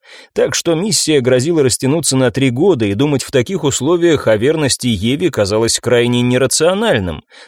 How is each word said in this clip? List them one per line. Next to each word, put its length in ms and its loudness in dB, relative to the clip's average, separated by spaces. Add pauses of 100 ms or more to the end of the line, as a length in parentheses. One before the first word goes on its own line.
(340)
Так 220 0
что 180 -2
миссия 480 0
грозила 400 2
растянуться 560 0
на 140 2
три 180 0
года, 360 2
и 100 0
думать 260 0
в 80 -14
таких 340 -2
условиях 640 0
о 100 4
верности 500 0
Еве 420 0
казалось 500 0
крайне 440 2
нерациональным. 960 0 (260)